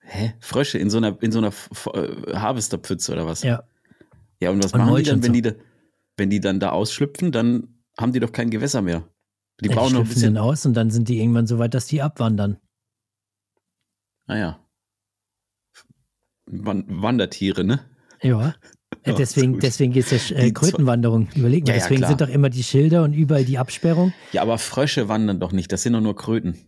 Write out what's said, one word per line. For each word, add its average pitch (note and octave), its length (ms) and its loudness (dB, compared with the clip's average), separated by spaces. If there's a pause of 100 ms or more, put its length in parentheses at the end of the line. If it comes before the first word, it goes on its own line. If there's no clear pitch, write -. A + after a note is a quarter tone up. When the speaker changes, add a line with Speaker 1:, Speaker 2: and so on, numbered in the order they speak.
(100)
Speaker 1:
Hä? A2 300 -4
Frösche - 380 -4
in F2+ 100 0
so G#2 80 0
einer, A2 260 0
in A2+ 100 -2
so A2+ 60 0
einer G#2+ 100 0
F-, - 220 -10
F-, - 240 -12
äh, - 400 -6
Harvesterpfütze G2+ 760 -4
oder - 140 -4
was? E2 160 -6
Speaker 2:
Ja. A#2+ 220 -2 (760)
Speaker 1:
Ja, F2 100 -2
und G2 140 0
was F#2+ 80 -4
Speaker 2:
Und A#2+ 60 2
Speaker 1:
machen A#2 80 4
die A#2 60 4
Speaker 2:
Molche C#3 180 2
Speaker 1:
dann, C3+ 80 2
Speaker 2:
und G#2 60 0
Speaker 1:
wenn A#2+ 60 2
Speaker 2:
so. A#2 40 4
Speaker 1:
die A#2+ 80 2
da, A2+ 100 -2 (640)
wenn G2 140 0
die G#2 100 0
dann G2 200 -2
da F#2+ 100 -2
ausschlüpfen, C#3+ 600 -2
dann A#2+ 520 -2 (160)
haben B2 160 -2
die B2+ 60 0
doch A#2 120 -2
kein A#2 160 -2
Gewässer A#2 320 -2
mehr. F2 200 -2 (600)
Die G#2 60 -4
Speaker 2:
Ja, - 60 0
die - 20 2
Speaker 1:
brauchen B2 180 4
noch B2+ 80 4
ein A#2 60 2
Speaker 2:
schlüpfen A2 80 -6
Speaker 1:
bisschen A2+ 220 4
Speaker 2:
dann G#2+ 80 -2
aus C#3+ 200 0
und C3+ 100 4
dann A2+ 160 2
sind A2+ 200 0
die A#2+ 100 0
irgendwann A#2 260 2
so A#2 120 0
weit, A#2 160 0
dass B2+ 140 -2
die D3 120 -2
abwandern. A2 560 -2 (1700)
Speaker 1:
Ah - 120 -6
ja. E2+ 200 -4 (1900)
Wan-, G2 420 -6
Wandertiere, G2 760 0
ne? B2 160 2 (420)
Speaker 2:
Ja. B2+ 380 2
Speaker 1:
<laughs> - 40 -20 (420)
Ja, B2 60 0
Speaker 2:
Äh, - 40 0
deswegen, C3 360 2
Speaker 1:
gut. B2 100 -2
Speaker 2:
deswegen B2+ 300 2
geht's B2 180 2
ja, C3+ 60 2 (200)
äh, B2 100 4
Speaker 1:
Die A2+ 40 4
zwa- G#2+ 100 -4
Speaker 2:
Krötenwanderung. A#2+ 720 2
Überleg C3+ 300 2
mal, C3 40 2
Speaker 1:
Ja, A#2 80 2
ja, G2+ 40 2
Speaker 2:
deswegen C3+ 200 2
Speaker 1:
klar. - 100 2
Speaker 2:
sind C#3+ 120 2
doch C#3+ 80 0
immer C#3 180 4
die B2 140 -4
Schilder D#3 420 4
und D3 80 2
überall D3 320 2
die B2+ 140 0
Absperrung. E3 540 0 (200)
Speaker 1:
Ja, - 100 0
aber A2+ 160 0
Frösche C3 500 -2
wandern G#2+ 320 0
doch F2+ 120 -4
nicht, F#2 180 -2
das F#2+ 120 -4
sind A#2+ 100 0
doch A#2 80 2
nur G#2+ 160 0
Kröten. G#2 400 -4 (120)